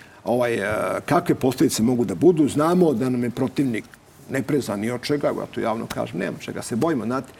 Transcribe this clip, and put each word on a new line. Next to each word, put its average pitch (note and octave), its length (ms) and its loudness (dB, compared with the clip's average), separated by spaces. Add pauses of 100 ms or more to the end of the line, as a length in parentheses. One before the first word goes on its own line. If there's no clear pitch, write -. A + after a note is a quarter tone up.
(240)
ovaj, A#2+ 300 0
e, G#2 120 -2 (400)
kakve D#3+ 280 2
posljedice B2+ 480 2
mogu A#2+ 220 2
da G2 100 -2
budu, D3+ 340 6
znamo E3 440 4
da B2+ 180 0
nam A#2+ 140 0
je A#2 60 -2
protivnik B2+ 540 -2 (460)
neprezan A#2 500 -2
ni A2 100 -2
od B2 120 -4
čega, D3 260 -2
ja G2 180 -2
to - 140 -8
javno A2+ 260 -2
kažem, A#2+ 320 -6
nemamo F3+ 200 -4
čega - 240 -10
se - 140 -6
bojimo, C#3 280 0
znate, C3 360 -4